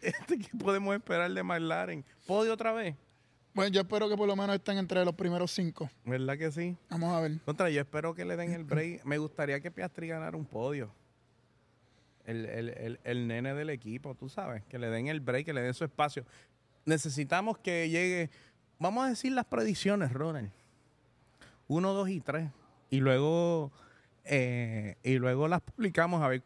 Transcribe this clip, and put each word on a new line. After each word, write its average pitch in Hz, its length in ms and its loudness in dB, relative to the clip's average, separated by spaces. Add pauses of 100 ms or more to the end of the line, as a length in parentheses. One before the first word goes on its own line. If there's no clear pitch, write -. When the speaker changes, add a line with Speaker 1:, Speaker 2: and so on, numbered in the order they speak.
Speaker 1:
este, - 380 -2
¿qué 208 180 -8
podemos 196 380 0
esperar 180 380 0
de 185 100 -2
McLaren? 165 600 -2 (220)
¿Podio 220 260 2
otra 220 200 0
vez? 208 220 -2 (600)
Speaker 2:
Bueno, 196 180 2
yo 190 80 6
espero 208 280 2
que 208 80 2
por 208 120 4
lo 196 80 4
menos 196 180 2
estén 196 240 0
entre 180 260 4
los 175 100 4
primeros 175 360 0
cinco. 165 400 -2 (140)
Speaker 1:
¿Verdad 131 340 0
que 160 140 -2
sí? 170 240 -2 (140)
Speaker 2:
Vamos 170 260 0
a 165 60 2
ver. 160 220 -2
Speaker 1:
Contra, 156 260 0
yo 143 100 2
espero 151 340 -4
que 175 100 -8
le 175 120 -4
den 175 160 -4
el 170 100 -6
break. 156 420 -2
Me 143 140 0
gustaría 147 400 -2
que 170 140 -10
Piastri 175 340 -8
ganara 160 300 -6
un 156 80 -6
podio. 120 480 -4 (1300)
El, 113 200 -6
el, 113 240 -6
el, 117 340 -10
el 120 240 -2
nene 123 280 -2
del 151 160 -6
equipo, 123 440 -8
tú 131 140 -12
sabes, 135 380 -8
que 127 120 -10
le 117 120 -2
den 117 180 -2
el 156 120 -4
break, 131 260 0
que 160 80 -4
le 123 80 0
den 123 120 0
su - 80 -8
espacio, 143 420 0 (640)
necesitamos 156 720 0
que 170 320 0
llegue, 175 400 2 (480)
vamos 214 260 0
a 269 60 2
decir 254 220 -2
las 247 120 2
predicciones, 202 680 2
Ronald. 135 380 -4 (1160)
Uno, 180 240 2
dos 196 160 0
y 185 120 -2
tres. 151 300 -4 (400)
Y 135 100 4
luego, 151 720 4 (540)
eh, 120 800 0
y 127 160 4
luego 127 300 2
las 175 120 2
publicamos 170 640 0
a 139 60 4
ver 131 180 0